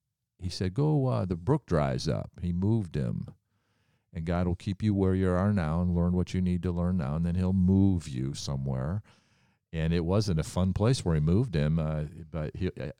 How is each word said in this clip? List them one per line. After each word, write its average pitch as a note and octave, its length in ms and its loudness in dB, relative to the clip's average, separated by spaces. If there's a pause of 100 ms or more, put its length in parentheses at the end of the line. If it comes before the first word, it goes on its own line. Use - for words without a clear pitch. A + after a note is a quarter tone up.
(400)
he F2+ 100 -6
said, F#2 240 -2
"Go, C#3+ 340 0
uh, A#2 180 0
the F2+ 100 -2
brook F2+ 320 0
dries C#2 400 0
up." G1+ 240 -2 (100)
He F2 120 -2
moved G2 420 0
him. A#1 320 -4 (880)
And E2 100 -6
God F2 220 0
will F2 80 0
keep - 260 -6
you G#2+ 140 2
where F#2+ 200 4
you F#2+ 140 2
are F#2 240 2
now E2 280 0
and F2+ 140 2
learn F2 180 2
what F2+ 200 0
you F#2 80 0
need F2+ 220 0
to F2+ 80 0
learn F2 260 0
now. D2 180 -2
And E2+ 100 0
then F2 100 0
he'll F#2 180 2
move F#2+ 540 4
you C2 260 -6
somewhere. C2+ 680 -4 (720)
And D#2+ 200 -2
it E2+ 140 0
wasn't F#2+ 340 0
a D2+ 40 0
fun F2+ 300 0
place A#2+ 300 0
where E2 120 2
he D#2 60 2
moved F2+ 340 2
him, D#2 240 2
uh, D#2 240 -2 (260)
but D#2 260 -6
he, F#2 140 -4 (300)